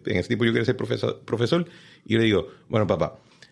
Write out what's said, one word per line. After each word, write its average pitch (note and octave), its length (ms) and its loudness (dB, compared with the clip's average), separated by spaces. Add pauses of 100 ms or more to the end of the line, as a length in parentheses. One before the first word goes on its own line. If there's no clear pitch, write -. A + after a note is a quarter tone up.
en - 120 -2
ese F2+ 100 -2
tiempo A#2 180 0
yo A2+ 60 2
quería A#2 140 0
ser B2+ 120 0
profesor, A2+ 480 -4
profesor, A#2+ 400 0 (400)
y G#2+ 80 -2
yo A2+ 60 4
le A2+ 60 2
digo, G2 220 2 (220)
"Bueno, G#2+ 160 2
papá, E2+ 340 -2 (320)